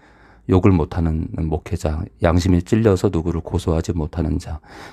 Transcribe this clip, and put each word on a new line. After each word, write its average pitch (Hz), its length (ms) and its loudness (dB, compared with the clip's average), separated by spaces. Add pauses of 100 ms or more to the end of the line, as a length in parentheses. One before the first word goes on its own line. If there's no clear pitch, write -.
(480)
욕을 92 220 4
못하는 82 640 0
목회자, 80 720 -4 (180)
양심이 87 400 4
찔려서 110 500 2
누구를 82 280 -2
고소하지 82 540 -2
못하는 78 440 -4
자, 78 220 -10 (320)